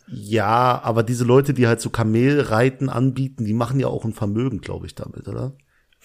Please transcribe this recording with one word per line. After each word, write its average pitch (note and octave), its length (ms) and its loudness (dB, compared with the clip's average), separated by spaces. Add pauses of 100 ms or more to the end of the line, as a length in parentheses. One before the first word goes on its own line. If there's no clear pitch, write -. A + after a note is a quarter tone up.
Ja, A2+ 760 2
aber A#2 200 2
diese B2 200 -2
Leute, C3+ 300 4
die B2 140 2
halt A#2 140 2
so A2+ 100 -8
Kamelreiten B2 1000 2
anbieten, C3 560 -2
die G#2 80 0
machen A#2+ 260 -2
ja B2 80 0
auch B2+ 180 -4
ein A2 80 -4
Vermögen, A2 480 -4
glaub F2 240 -10
ich, - 100 -16
damit, - 320 -14
oder? A#2+ 260 -8 (520)